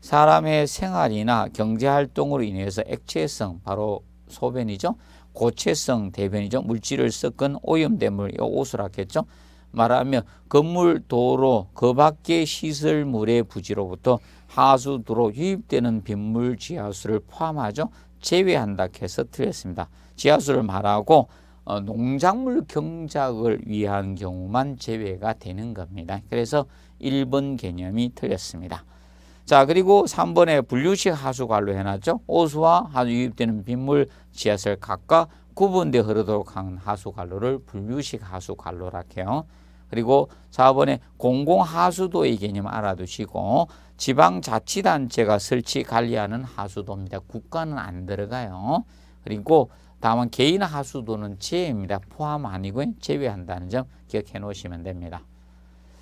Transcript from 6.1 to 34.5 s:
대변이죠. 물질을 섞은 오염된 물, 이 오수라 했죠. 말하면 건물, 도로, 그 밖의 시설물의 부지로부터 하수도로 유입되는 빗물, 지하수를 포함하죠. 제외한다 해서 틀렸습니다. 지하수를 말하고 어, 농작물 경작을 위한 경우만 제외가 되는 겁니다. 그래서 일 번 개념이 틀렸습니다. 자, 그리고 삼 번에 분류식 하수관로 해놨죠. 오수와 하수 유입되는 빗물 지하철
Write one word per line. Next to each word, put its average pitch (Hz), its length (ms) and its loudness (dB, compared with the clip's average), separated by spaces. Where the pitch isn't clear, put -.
대변이죠. 101 500 -2
물질을 117 480 -2
섞은 139 520 -4
오염된 156 500 2
물, 101 200 -4
이 - 80 -10
오수라 113 560 -4
했죠. 123 280 -4
말하면 123 500 2
건물, 165 600 4
도로, 127 680 2
그 123 200 2
밖의 156 520 4
시설물의 143 960 0
부지로부터 101 800 -2
하수도로 127 880 2
유입되는 123 720 0
빗물, 110 540 -2
지하수를 104 680 -4
포함하죠. 151 640 -4
제외한다 135 640 0
해서 98 260 -4
틀렸습니다. 92 600 -6
지하수를 139 480 4
말하고 104 640 4
어, 104 160 -4
농작물 147 840 0
경작을 147 1000 -2
위한 101 480 -2
경우만 98 640 -4
제외가 107 540 -6
되는 107 420 -10
겁니다. 92 540 -10
그래서 120 380 0
일 139 300 -2
번 139 280 -2
개념이 95 580 -4
틀렸습니다. 90 720 -8
자, 139 220 8
그리고 185 400 6
삼 170 260 0
번에 165 280 6
분류식 170 520 0
하수관로 123 640 0
해놨죠. 98 500 -2
오수와 165 640 4
하수 123 180 0
유입되는 117 540 -2
빗물 135 440 0
지하철 104 440 0